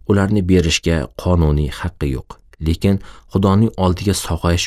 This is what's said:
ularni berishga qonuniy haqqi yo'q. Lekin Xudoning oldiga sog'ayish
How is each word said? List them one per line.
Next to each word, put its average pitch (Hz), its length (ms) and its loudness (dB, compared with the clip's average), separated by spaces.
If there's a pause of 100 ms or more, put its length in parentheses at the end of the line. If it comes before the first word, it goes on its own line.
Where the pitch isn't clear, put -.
ularni 101 360 0
berishga 85 560 2 (200)
qonuniy 76 520 2
haqqi - 380 -8
yo'q. 64 300 -8 (200)
Lekin 82 420 0 (260)
Xudoning 101 480 2
oldiga 92 400 0
sog'ayish 87 540 -2